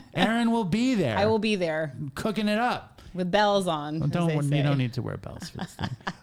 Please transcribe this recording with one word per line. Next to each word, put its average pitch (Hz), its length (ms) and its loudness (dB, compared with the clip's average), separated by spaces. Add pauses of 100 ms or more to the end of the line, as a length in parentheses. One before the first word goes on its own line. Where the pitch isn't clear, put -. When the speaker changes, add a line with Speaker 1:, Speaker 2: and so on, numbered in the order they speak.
(120)
Speaker 1:
Erin 226 380 2
will 226 140 2
be 226 300 2
there. 143 220 2
Speaker 2:
I 196 80 2
will 220 140 4
be 214 180 0
there. 160 380 -2 (200)
Speaker 1:
Cooking 214 340 -2
it 208 100 0
up. 226 320 -2 (240)
Speaker 2:
With 180 160 -2
bells 202 360 4
on, 151 340 -2
Speaker 1:
Well, - 40 -2
Speaker 2:
as 147 60 2
Speaker 1:
don't, 170 180 2
Speaker 2:
they 160 80 2
Speaker 1:
you 143 60 2
Speaker 2:
say. 143 200 2
Speaker 1:
don't 139 160 2
need 123 160 -2
to 117 80 -4
wear 101 160 -6
bells - 320 -12
for - 80 -14
this - 160 -10
thing. - 140 -6 (340)